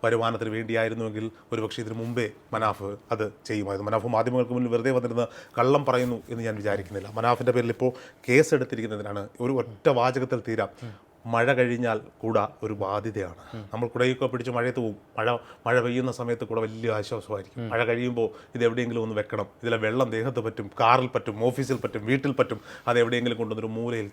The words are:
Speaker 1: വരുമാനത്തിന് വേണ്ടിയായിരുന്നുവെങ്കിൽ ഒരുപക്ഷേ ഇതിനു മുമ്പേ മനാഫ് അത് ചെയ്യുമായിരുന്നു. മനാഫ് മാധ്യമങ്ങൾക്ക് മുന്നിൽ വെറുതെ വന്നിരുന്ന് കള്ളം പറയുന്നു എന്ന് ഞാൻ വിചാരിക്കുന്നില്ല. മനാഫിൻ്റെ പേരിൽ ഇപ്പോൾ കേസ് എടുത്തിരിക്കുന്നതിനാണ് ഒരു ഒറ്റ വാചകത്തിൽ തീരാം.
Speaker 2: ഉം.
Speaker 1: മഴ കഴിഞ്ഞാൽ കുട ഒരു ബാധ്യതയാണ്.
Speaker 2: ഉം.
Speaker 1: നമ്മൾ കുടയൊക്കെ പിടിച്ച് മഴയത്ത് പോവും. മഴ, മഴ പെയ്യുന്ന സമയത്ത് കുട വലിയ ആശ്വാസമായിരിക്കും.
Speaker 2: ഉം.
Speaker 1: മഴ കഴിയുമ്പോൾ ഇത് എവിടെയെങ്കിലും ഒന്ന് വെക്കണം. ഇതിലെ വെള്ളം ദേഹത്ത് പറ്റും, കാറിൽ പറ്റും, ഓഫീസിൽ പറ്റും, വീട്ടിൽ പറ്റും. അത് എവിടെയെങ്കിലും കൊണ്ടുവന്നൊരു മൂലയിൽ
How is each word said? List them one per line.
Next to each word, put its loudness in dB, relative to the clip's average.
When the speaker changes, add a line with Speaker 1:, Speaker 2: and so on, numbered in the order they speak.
Speaker 1:
വരുമാനത്തിന് 0
വേണ്ടിയായിരുന്നുവെങ്കിൽ -2
ഒരുപക്ഷേ -4
ഇതിനു -8
മുമ്പേ -4
മനാഫ് -2
അത് -2
ചെയ്യുമായിരുന്നു. -2
മനാഫ് 0
മാധ്യമങ്ങൾക്ക് 2
മുന്നിൽ 0
വെറുതെ 2
വന്നിരുന്ന് 0
കള്ളം 6
പറയുന്നു 0
എന്ന് -6
ഞാൻ -4
വിചാരിക്കുന്നില്ല. -4
മനാഫിൻ്റെ 2
പേരിൽ 2
ഇപ്പോൾ 0
കേസ് 6
എടുത്തിരിക്കുന്നതിനാണ് -4
ഒരു 0
ഒറ്റ -2
വാചകത്തിൽ 2
തീരാം. 0
Speaker 2:
ഉം. -16
Speaker 1:
മഴ 4
കഴിഞ്ഞാൽ 2
കുട 2
ഒരു -4
ബാധ്യതയാണ്. -4
Speaker 2:
ഉം. -12
Speaker 1:
നമ്മൾ -2
കുടയൊക്കെ 2
പിടിച്ച് -4
മഴയത്ത് 0
പോവും. -4
മഴ, 2
മഴ 4
പെയ്യുന്ന 0
സമയത്ത് -4
കുട -4
വലിയ -2
ആശ്വാസമായിരിക്കും. -6
Speaker 2:
ഉം. -6
Speaker 1:
മഴ 2
കഴിയുമ്പോൾ 0
ഇത് 2
എവിടെയെങ്കിലും 2
ഒന്ന് -4
വെക്കണം. -2
ഇതിലെ 0
വെള്ളം 2
ദേഹത്ത് -2
പറ്റും, -6
കാറിൽ 6
പറ്റും, -2
ഓഫീസിൽ 0
പറ്റും, -6
വീട്ടിൽ 2
പറ്റും. 0
അത് 4
എവിടെയെങ്കിലും 2
കൊണ്ടുവന്നൊരു -4
മൂലയിൽ -4